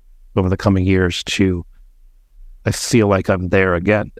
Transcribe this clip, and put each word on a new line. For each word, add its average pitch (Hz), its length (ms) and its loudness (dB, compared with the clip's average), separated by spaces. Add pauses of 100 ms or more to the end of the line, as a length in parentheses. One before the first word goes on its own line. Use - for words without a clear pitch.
(380)
over 92 120 0
the 95 80 0
coming 95 280 0
years 92 400 0
to, 92 400 -2 (1000)
I 107 60 0
feel 110 360 0
like 95 220 0
I'm 92 200 -2
there 92 260 2
again, 98 440 -2